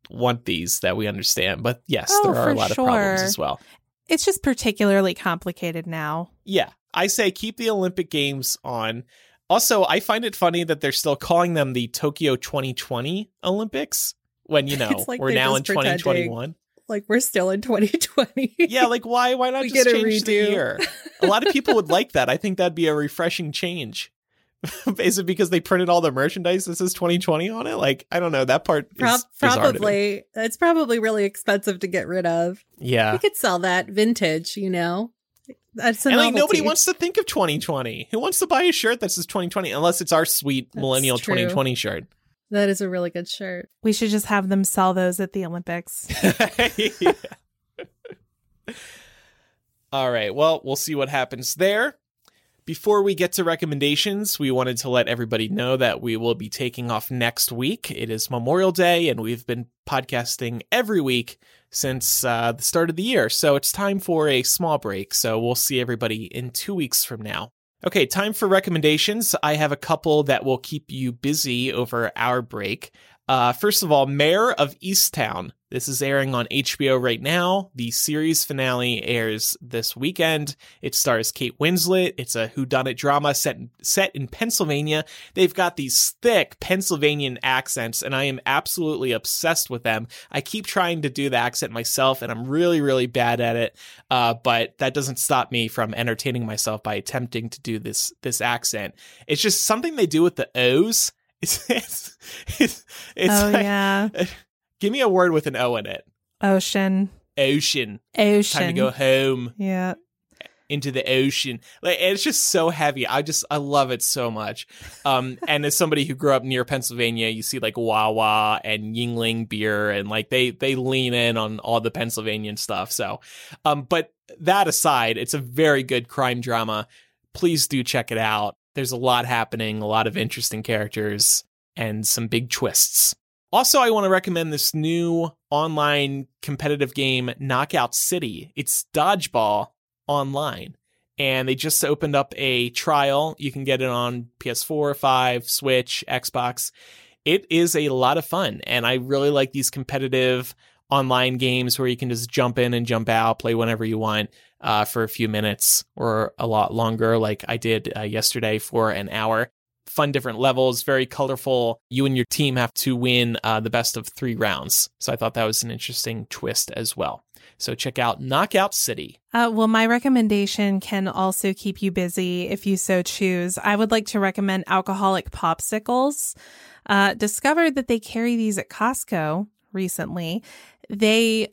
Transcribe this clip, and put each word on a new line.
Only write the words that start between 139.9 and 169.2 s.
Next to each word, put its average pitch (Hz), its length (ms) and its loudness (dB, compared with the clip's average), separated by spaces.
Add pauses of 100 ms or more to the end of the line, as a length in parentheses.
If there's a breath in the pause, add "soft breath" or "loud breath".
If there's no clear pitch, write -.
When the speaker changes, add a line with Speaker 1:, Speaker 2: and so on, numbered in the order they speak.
Speaker 1:
online. 139 680 -2 (440)
And 131 280 0
they 131 80 0
just 151 300 0
opened 147 320 0
up 139 220 0
a 123 320 0
trial. 143 680 0
You 139 140 -6
can 139 120 -8
get 131 180 0
it 131 60 -2
on 123 400 -4 (120)
P - 80 -8
S 117 140 -4
four, 147 320 -2
five, 127 560 2
Switch, 127 580 0
Xbox. 123 640 -4 (540 loud breath)
It - 240 2
is 165 260 2
a 147 140 0
lot 131 260 2
of 160 80 -4
fun. 165 420 -4
And 117 200 0
I 127 80 2
really 135 360 0
like 135 220 2
these 139 180 -2
competitive 127 840 -2 (360 soft breath)
online 127 460 2
games 127 420 0
where 127 100 0
you 123 80 0
can 127 120 -4
just 117 220 -4
jump 123 280 0
in 120 160 2
and 120 120 -2
jump 113 240 -2
out, 113 280 2
play 117 160 -2
whenever 113 300 0
you 110 140 -2
want, 107 320 0 (320 soft breath)
uh, 107 240 2
for 117 160 -2
a 107 60 -2
few 113 200 -2
minutes 104 560 0 (100)
or 110 440 -2
a 123 80 -4
lot 107 260 2
longer, 113 460 0
like 107 300 -2
I 117 100 -2
did, 113 360 -2
uh, 107 80 -8
yesterday 110 560 -2
for 110 320 0
an 98 200 -6
hour. 110 400 -2 (360)
Fun, 143 260 -2
different 127 260 -4
levels, 127 460 2
very 131 220 2
colorful. 127 760 -2 (100)
You 131 160 2
and 135 100 2
your 123 140 2
team 139 260 0
have 123 180 0
to 131 200 0
win, 123 480 2
uh, 110 180 0
the 110 80 -2
best 117 280 -2
of 110 100 -8
three 123 300 -6
rounds. 95 520 0 (120)
So 131 120 -4
I 123 40 -4
thought 110 180 -2
that 113 100 0
was 110 200 0
an 117 80 -8
interesting 113 580 -6
twist - 460 -4
as 113 200 -6
well. - 280 -4 (340 soft breath)
So - 160 -6
check - 240 -6
out 123 240 0
Knockout 190 520 2
City. - 460 -4 (140)